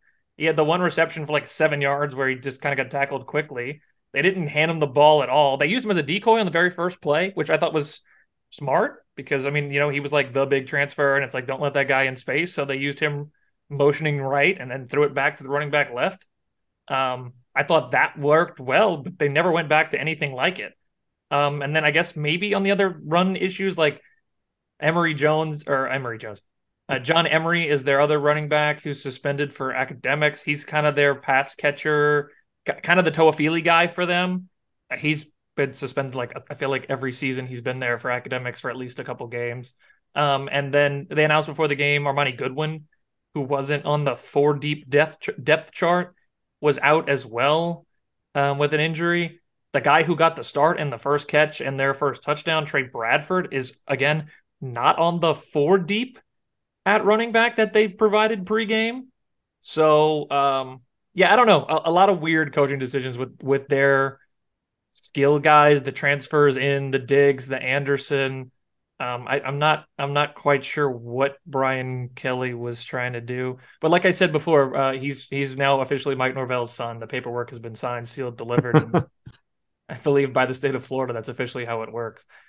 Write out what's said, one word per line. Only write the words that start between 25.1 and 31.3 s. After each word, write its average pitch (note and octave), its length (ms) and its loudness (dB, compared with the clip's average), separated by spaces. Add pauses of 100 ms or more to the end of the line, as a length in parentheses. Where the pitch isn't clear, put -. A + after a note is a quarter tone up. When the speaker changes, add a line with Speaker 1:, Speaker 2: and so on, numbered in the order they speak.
Speaker 1:
Jones D3+ 520 0
or C3+ 240 -2
Emory B2 300 -6
Jones, G#2+ 220 -14 (460)
uh, C3 120 -2
John D#3+ 260 2
Emery E3 420 0
is C#3+ 160 0
their C#3 160 4
other D3 200 4
running D3 280 0
back D3+ 360 0
who's C#3+ 180 -8
suspended C#3 500 -4
for C3 220 -6
academics. C#3 680 -2
He's D3 200 -4
kind D3+ 220 -2
of D3 100 2
their C#3+ 200 4
pass D3+ 400 0